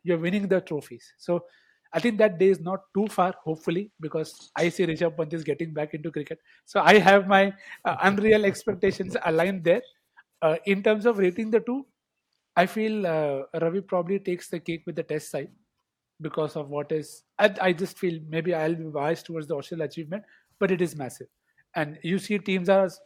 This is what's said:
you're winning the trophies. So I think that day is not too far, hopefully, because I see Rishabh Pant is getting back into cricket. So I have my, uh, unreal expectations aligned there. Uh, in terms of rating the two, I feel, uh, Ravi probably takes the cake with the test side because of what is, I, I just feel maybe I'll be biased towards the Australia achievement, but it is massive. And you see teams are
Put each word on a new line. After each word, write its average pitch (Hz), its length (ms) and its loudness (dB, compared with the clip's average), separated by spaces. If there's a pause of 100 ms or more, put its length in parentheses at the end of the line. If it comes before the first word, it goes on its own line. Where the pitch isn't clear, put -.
you're 170 160 0
winning 185 300 -2
the 185 140 2
trophies. 135 560 -10
So 175 260 -4 (480)
I 165 80 -2
think 226 180 0
that 202 200 4
day 190 100 6
is 190 120 4
not 190 240 -6 (100)
too 202 140 2
far, 185 260 0 (100)
hopefully, 160 460 -4 (100)
because 156 560 -8
I 165 140 2
see 180 160 0
Rishabh 160 320 0
Pant 156 160 -4
is 160 100 -6
getting 156 300 -4
back 151 180 -6
into 160 180 -8
cricket. 151 300 -10 (240)
So - 160 0
I 175 180 10
have 190 300 6
my, 196 240 4 (320)
uh, 170 180 -2
unreal 208 440 4
expectations 190 680 -2 (120)
aligned 170 360 0
there. 156 200 2 (600)
Uh, 165 140 2 (100)
in 196 160 2
terms 214 240 2
of 220 120 2
rating 196 320 0
the 220 100 2
two, 269 260 -4 (680)
I 180 100 4
feel, 214 400 -2
uh, 147 360 -2 (180)
Ravi 165 200 -2
probably 180 380 -2
takes 180 300 -6
the 175 100 -8
cake 165 280 -8
with 165 100 -10
the 165 60 -2
test 151 280 -6
side 151 200 -8 (720)
because 156 360 -4
of 143 120 -6
what 143 240 -6
is, 151 300 -6 (160)
I, 202 220 6
I 185 120 2
just 170 260 -6
feel 170 300 -4
maybe 160 260 -4
I'll 160 200 -2
be 165 100 -8
biased 151 420 -4
towards 160 200 -10
the 160 80 -6
Australia 156 300 -6
achievement, 165 400 -10 (340)
but 190 120 2
it 180 120 0
is 156 140 -2
massive. 131 320 -12 (460)
And 156 280 -4
you 180 160 0
see 202 200 -2
teams 185 300 -2
are 190 220 4 (160)